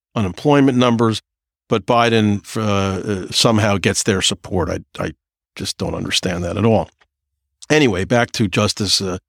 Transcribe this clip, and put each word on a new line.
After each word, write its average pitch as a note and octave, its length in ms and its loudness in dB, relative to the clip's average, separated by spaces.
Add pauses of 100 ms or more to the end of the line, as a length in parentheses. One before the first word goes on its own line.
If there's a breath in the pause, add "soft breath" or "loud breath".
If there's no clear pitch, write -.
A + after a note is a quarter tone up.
(160)
unemployment C3+ 600 2
numbers. A#2 460 2 (460)
But A2 180 -2
Biden, A2+ 580 2 (120)
uh, G2 720 -2
uh, - 20 -12
somehow G#2+ 460 2
gets G2 260 -2
their G2 180 0
support. F#2 480 -4
I, F2 120 -6 (180)
I - 140 -6 (420)
just - 240 -10
don't - 160 -6
understand F2+ 480 -4
that F2 140 -4
at G2+ 80 0
all. A2 260 2 (800)
Anyway, B2 340 4
back A#2 280 0
to A2 160 0
Justice, G#2 520 0
uh, F#2 180 -6 (100)